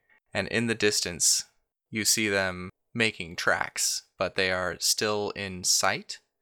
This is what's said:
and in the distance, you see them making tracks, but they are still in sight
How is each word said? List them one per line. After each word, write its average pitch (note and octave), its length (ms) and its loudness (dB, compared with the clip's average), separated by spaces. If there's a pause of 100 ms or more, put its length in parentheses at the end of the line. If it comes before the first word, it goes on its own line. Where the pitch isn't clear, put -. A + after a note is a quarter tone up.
(340)
and G2 160 -2
in A#2 180 0
the A2+ 80 0
distance, - 680 2 (440)
you A2 160 -4
see A2 240 2
them F#2 400 0 (240)
making G#2 440 -2
tracks, - 680 0 (140)
but F#2 180 -2
they F#2+ 160 2
are F2+ 280 -2
still G#2+ 520 0
in F#2+ 320 -8
sight - 560 0 (220)